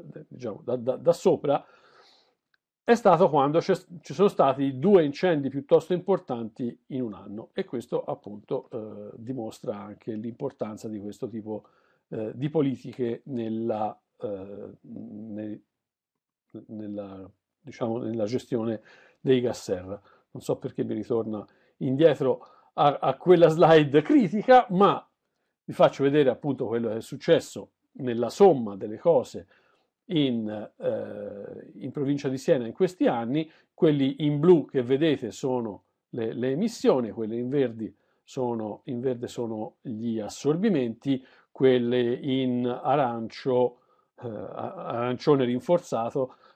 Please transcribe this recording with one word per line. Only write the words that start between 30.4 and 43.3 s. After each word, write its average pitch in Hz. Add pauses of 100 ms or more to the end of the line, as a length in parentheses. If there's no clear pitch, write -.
eh, 104
in 131
provincia 143
di 135
Siena 135
in 117
questi 185
anni. 135 (240)
Quelli 143
in 147
blu 160
che 131
vedete 135
sono 120 (240)
le, 113
le 127
emissioni, 156
quelle 110
in 123
verdi 117 (280)
sono, 117
in 123
verde 123
sono 110
gli 113
assorbimenti, 139 (280)
quelle 123 (120)
in 131
arancio, 123 (420)